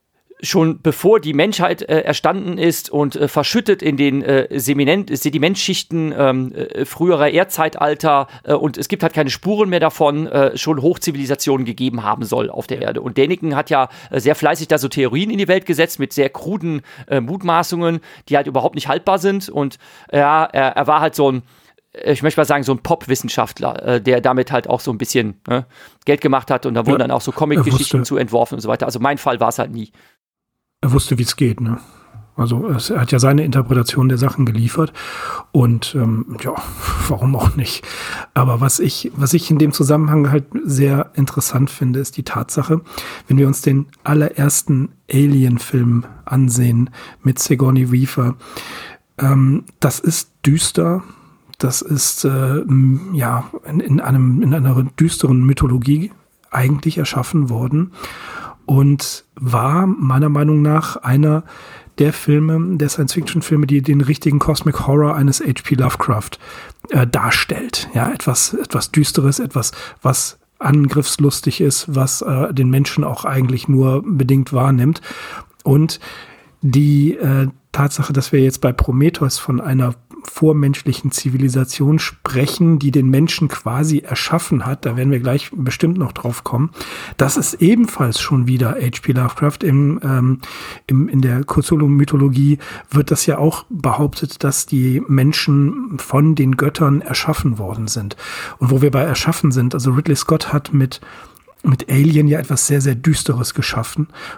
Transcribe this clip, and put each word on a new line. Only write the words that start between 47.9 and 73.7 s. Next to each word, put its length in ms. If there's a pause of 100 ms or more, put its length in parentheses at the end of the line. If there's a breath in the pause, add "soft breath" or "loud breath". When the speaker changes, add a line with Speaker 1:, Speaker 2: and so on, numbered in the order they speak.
Speaker 2:
Weaver, 460 (800 loud breath)
ähm, 480 (160)
das 180
ist 320 (140)
düster, 580 (540 loud breath)
das 240
ist, 460
äh, 20 (320)
m-, 540
ja, 360 (160)
in, 140
in 200
einem, 420
in 100
einer 300 (180)
düsteren 400
Mythologie 720 (380)
eigentlich 480
erschaffen 500
worden 440 (720 loud breath)
und 580 (120)
war 500
meiner 420
Meinung 320
nach 360
einer 480 (540 loud breath)
der 140
Filme, 640
der 120
Science-Fiction-Filme, 800
die 140
den 200
richtigen 380
Cosmic 480
Horror 280
eines 260
H 220
P 140
Lovecraft, 540 (600 loud breath)
äh, 160
darstellt. 880
Ja, 160
etwas, 420
etwas 380
Düsteres, 480
etwas, 340 (300 loud breath)
was 360 (200)
angriffslustig 1000
ist, 340
was, 280
äh, 300
den 160
Menschen 360
auch 200
eigentlich 440
nur 360